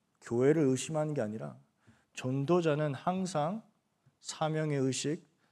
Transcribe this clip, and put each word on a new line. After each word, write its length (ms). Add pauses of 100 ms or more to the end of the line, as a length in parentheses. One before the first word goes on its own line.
(220)
교회를 420
의심하는 500
게 80
아니라 360 (560)
전도자는 800
항상 720 (560)
사명의 580
의식, 480 (260)